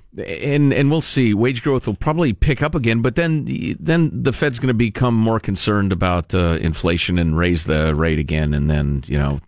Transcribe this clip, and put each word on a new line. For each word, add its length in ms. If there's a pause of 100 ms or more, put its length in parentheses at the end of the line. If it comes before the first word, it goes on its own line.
(260)
and, 460
and 180
we'll 120
see. 320
Wage 280
growth 240
will 100
probably 360
pick 300
up 120
again, 280
but 120
then, 640
then 440
the 100
Fed's 260
gonna 140
become 420
more 240
concerned 540
about, 420
uh, 280
inflation 560
and 180
raise 280
the 300
rate 240
again, 360
and 160
then, 360
you 120
know, 300